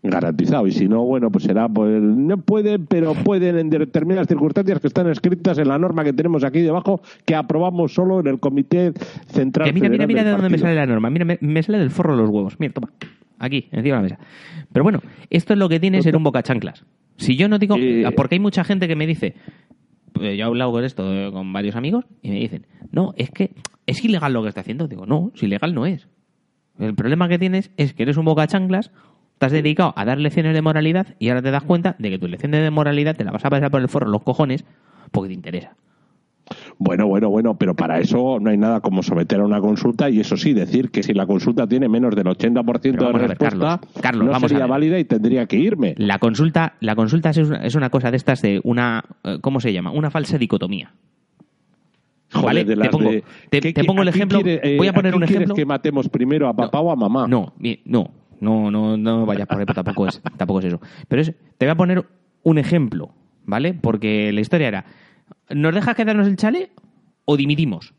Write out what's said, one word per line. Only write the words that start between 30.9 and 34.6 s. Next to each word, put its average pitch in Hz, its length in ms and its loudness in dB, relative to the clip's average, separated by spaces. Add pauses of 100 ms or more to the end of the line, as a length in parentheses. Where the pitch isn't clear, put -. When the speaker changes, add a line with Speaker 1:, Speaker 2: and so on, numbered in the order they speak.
Speaker 2:
y 113 100 -2
ahora 127 120 0
te 135 100 -2
das 139 120 -2
cuenta 175 360 0
de 208 100 -6
que 190 100 -6
tu 180 80 -6
lección 165 240 -6
de 156 200 2
moralidad 147 440 0
te - 100 -6
la 95 60 -6
vas - 140 -6
a 139 40 0
pasar 139 220 0
por 139 100 0
el 127 80 -2
forro 131 200 -2
los 104 140 0
cojones 131 400 -2 (480)